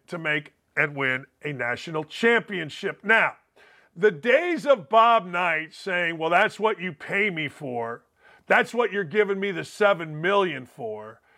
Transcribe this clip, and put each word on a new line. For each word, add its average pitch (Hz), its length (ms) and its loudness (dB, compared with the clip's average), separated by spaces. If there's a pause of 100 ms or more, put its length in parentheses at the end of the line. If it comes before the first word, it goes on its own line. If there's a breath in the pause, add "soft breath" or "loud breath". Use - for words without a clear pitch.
to 180 100 -10
make 151 380 -4 (240)
and 147 180 0
win 135 300 -2 (180)
a 147 80 -6
national 127 520 -6
championship. 190 1000 -2
Now, 202 300 4 (600 soft breath)
the 196 160 4
days 254 560 0
of 240 220 2
Bob 226 380 6
Knight 170 480 -2
saying, 175 420 -2
"Well, 160 140 0
that's 185 280 4
what 202 220 0
you 175 140 -6
pay 196 340 -2
me 160 200 -6
for, 120 560 -8 (420 soft breath)
that's 208 260 2
what 226 200 -2
you're 196 120 -2
giving 196 340 0
me 196 120 -4
the 165 120 -6
seven 165 600 0
million 180 420 0
for," 110 560 -12 (180 soft breath)